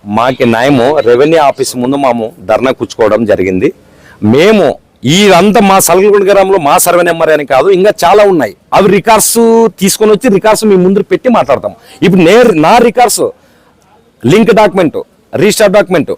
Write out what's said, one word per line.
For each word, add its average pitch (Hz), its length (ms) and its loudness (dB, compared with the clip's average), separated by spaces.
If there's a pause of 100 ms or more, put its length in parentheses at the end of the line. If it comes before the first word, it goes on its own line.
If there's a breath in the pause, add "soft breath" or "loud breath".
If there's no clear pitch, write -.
(160)
మాకు 127 360 -2
న్యాయము 123 340 0 (200)
రెవెన్యూ 143 320 2 (100)
ఆఫీస్ 127 320 -4
ముందు 127 240 -4
మేము 117 200 -2 (240)
ధర్నా 110 300 0
కూర్చుకోవడం 110 420 -2 (100)
జరిగింది. 95 380 -2 (640 soft breath)
మేము 190 300 2 (520)
ఈ - 20 0 (200)
అంతా 185 300 2
మా 190 80 2 (100)
సలగలకొండ 196 440 2
గ్రామంలో 196 280 2 (100)
మా 156 60 2 (100)
సర్వే 175 240 0
నెంబర్ 165 260 -2
అని 151 180 -2
కాదు, 139 240 0
ఇంకా 190 140 2 (120)
చాలా 196 200 2 (100)
ఉన్నాయి. 120 220 -4 (220)
అవి 190 200 2
రికార్డ్స్ 214 420 0 (440)
తీసుకొని 214 320 -2
వచ్చి 208 120 -4 (100)
రికార్డ్స్ 214 340 0
మీ 190 140 2
ముందు 196 280 -2
పెట్టి 185 240 -4
మాట్లాడతాం. 123 360 -2 (320 loud breath)
ఇప్పుడు 180 240 2
నే-, 220 280 2 (100)
నా 180 80 2 (140)
రికార్డ్స్ 220 340 0 (1080 soft breath)
లింక్ 226 280 2
డాక్యుమెంట్, 170 380 0 (440)
రిజిస్టర్ 202 360 0
డాక్యుమెంట్ 180 400 -2